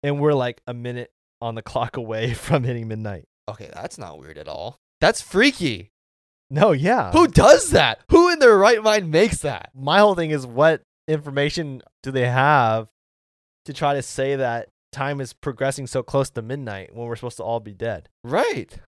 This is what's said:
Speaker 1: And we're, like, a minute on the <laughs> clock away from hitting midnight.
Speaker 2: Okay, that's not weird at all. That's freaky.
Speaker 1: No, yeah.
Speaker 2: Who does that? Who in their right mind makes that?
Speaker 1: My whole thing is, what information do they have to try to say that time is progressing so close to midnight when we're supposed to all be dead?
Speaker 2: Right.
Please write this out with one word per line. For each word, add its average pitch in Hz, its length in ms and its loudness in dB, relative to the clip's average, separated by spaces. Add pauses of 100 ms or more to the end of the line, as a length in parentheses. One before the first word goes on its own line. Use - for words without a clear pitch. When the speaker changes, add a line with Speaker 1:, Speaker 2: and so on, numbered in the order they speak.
Speaker 1:
And 143 180 -4
we're, 147 140 2
like, 123 320 -2
a 123 80 -10
minute 120 360 -10 (300)
on 113 140 -8
the 110 80 -10
<laughs> - 80 -16
clock 117 260 -4
away 113 380 -6
from 135 300 -2
hitting 120 240 -6
midnight. 107 360 -10 (240)
Speaker 2:
Okay, 107 240 -16
that's - 260 -16
not 80 200 -18
weird 73 200 -20
at 76 100 -16
all. 95 280 -12 (240)
That's 185 200 2
freaky. 151 720 0 (600)
Speaker 1:
No, 165 220 4
yeah. 151 400 0
Speaker 2:
Who 339 140 6
does 285 440 6
that? 143 300 2 (100)
Who 349 200 6
in 330 80 -2
their 240 180 8
right 214 260 4
mind 214 280 0
makes 175 280 2
that? 131 360 -8
Speaker 1:
My 139 240 0
whole 208 160 6
thing 165 160 -2
is, 139 160 -4
what 139 360 2 (260)
information 147 760 -4 (200)
do 135 80 -8
they 131 180 0
have 123 600 2 (760)
to 151 80 -14
try 143 220 -2
to 139 80 -4
say 139 340 -4
that 117 320 -4 (240)
time 139 280 -8
is 127 120 -10
progressing 135 540 -6
so 127 160 -6
close 135 280 -2
to 117 120 -10
midnight 110 520 -12
when 117 120 -12
we're 120 100 -8
supposed 120 220 -12
to 117 40 -12
all 117 180 -4
be 107 140 -18
dead? 107 340 -8 (140)
Speaker 2:
Right. 185 640 -4